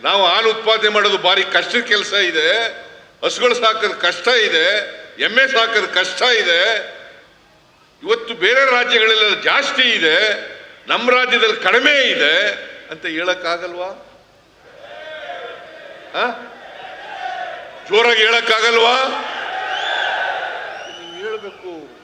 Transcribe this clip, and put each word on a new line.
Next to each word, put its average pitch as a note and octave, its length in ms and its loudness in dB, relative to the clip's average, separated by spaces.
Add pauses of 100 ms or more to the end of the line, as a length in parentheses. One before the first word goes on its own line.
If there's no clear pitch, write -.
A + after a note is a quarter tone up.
ನಾವು F#3 240 4
ಹಾಲು A3 240 2
ಉತ್ಪಾದನೆ G#3+ 380 2
ಮಾಡೋದು G3+ 300 2
ಭಾರಿ F3+ 260 2
ಕಷ್ಟದ F3+ 360 0
ಕೆಲಸ G#3 320 0
ಇದೆ, F#3+ 560 2 (560)
ಹಸುಗಳು A3+ 300 2
ಸಾಕೋದು A3 460 0
ಕಷ್ಟ F3 280 0
ಇದೆ, F#3+ 400 4 (500)
ಎಮ್ಮೆ A3+ 300 2
ಸಾಕೋದು A3 400 0
ಕಷ್ಟ - 340 -2
ಇದೆ. G#3 540 2 (1300)
ಇವತ್ತು A3+ 320 -2
ಬೇರೆ B3 360 4
ರಾಜ್ಯಗಳೆಲ್ಲ A3 680 4
ಜಾಸ್ತಿ C4 420 2
ಇದೆ, F3+ 360 4 (680)
ನಮ್ಮ A#3+ 240 2
ರಾಜ್ಯದಲ್ಲಿ A#3+ 500 2
ಕಡಿಮೆ B3+ 500 4
ಇದೆ F3+ 420 2 (380)
ಅಂತ D#3+ 160 -12
ಹೇಳಕ್ಕಾಗಲ್ವಾ? F3 800 -4 (2250)
ಆ? A3+ 160 -2 (1600)
ಜೋರಾಗಿ A3+ 320 2
ಹೇಳಕ್ಕಾಗಲ್ವಾ? A3+ 880 2 (1900)
ನೀವು E3+ 280 -12
ಹೇಳ್ಬೇಕು. F#3 760 -14